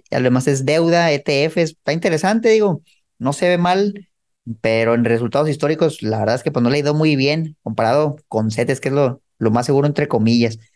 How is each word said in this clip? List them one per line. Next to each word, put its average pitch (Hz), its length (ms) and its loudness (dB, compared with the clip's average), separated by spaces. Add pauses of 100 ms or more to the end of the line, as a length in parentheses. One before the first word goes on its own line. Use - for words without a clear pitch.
(120)
Y 131 60 -2
lo 127 80 0
demás 127 240 2
es 135 180 0
deuda, 165 460 2
E 143 60 0
T 147 300 0
Fs, 160 220 -2
está - 240 -6
interesante, 196 560 0
digo, 208 320 2 (360)
no 175 140 -2
se 175 160 -2
ve 180 80 2
mal, 196 500 0 (540)
pero 113 340 2
en 117 120 2
resultados 120 420 0
históricos, 151 540 -2
la 110 160 -2
verdad 107 160 0
es 131 80 -4
que, 156 80 -4
pues, 139 120 -2
no 120 60 2
le 135 80 2
ha 147 40 0
ido 147 120 0
muy 151 240 2
bien 151 460 -2
comparado 131 540 0 (120)
con 110 220 -2
cetes, 123 300 -2
que - 80 -4
es 131 60 -2
lo, 135 280 0 (160)
lo 110 120 0
más 120 140 0
seguro, 139 220 2
entre 147 220 -2
comillas. 117 500 0 (180)